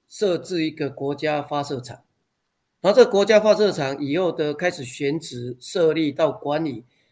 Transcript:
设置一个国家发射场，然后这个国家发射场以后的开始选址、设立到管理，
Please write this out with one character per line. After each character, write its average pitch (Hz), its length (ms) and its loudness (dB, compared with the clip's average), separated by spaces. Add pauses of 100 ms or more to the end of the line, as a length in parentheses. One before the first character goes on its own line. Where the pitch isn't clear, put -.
设 185 300 0
置 170 240 -4
一 156 80 -2
个 147 180 -6
国 139 260 -6
家 151 260 -2
发 143 220 -4
射 139 160 -6
场， - 200 -12 (840)
然 285 100 4
后 311 60 6
这 240 80 10
个 240 60 -2
国 202 120 4
家 208 160 6
发 214 160 6
射 202 160 2
场 139 300 -4
以 143 160 -2
后 180 140 0
的 147 220 -4
开 175 160 -2
始 170 140 -6
选 143 340 -4
址、 123 420 -8
设 165 340 2
立 156 180 0
到 147 220 0
管 151 320 -4
理， 120 180 -8 (280)